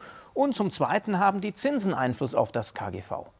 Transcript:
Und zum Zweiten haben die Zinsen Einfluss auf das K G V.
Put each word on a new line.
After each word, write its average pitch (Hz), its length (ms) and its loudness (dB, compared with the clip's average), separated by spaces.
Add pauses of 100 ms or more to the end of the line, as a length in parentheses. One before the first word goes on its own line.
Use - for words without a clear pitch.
(340)
Und 269 220 2
zum 196 160 0
Zweiten 180 480 0
haben 196 220 4
die 208 120 -4
Zinsen 226 400 0
Einfluss 127 420 0
auf - 160 4
das 117 220 -4
K 101 160 -6
G 95 120 -6
V. - 260 -8 (120)